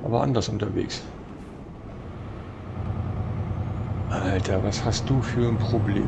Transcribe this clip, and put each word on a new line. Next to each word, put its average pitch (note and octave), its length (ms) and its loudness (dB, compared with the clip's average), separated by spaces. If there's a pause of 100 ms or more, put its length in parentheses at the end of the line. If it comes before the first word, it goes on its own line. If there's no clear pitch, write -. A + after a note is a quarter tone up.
aber A#2+ 160 2
anders B2 300 2
unterwegs. G2+ 520 -2 (3000)
Alter, F#2+ 520 2
was G#2 220 0
hast - 240 2
du C3+ 140 4
für A#2+ 260 4
ein A2 80 4
Problem? G#2 520 4